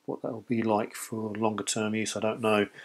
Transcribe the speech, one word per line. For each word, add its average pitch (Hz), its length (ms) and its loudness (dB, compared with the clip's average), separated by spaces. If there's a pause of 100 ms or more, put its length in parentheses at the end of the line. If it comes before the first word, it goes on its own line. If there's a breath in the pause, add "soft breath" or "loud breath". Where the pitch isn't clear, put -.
what - 160 -6
that'll 113 200 -6
be 117 200 0
like 107 320 2
for 110 360 -6
longer 107 340 0
term 107 300 0
use, 110 220 -2
I 101 40 -2
don't 110 200 0
know. 107 260 4 (180 loud breath)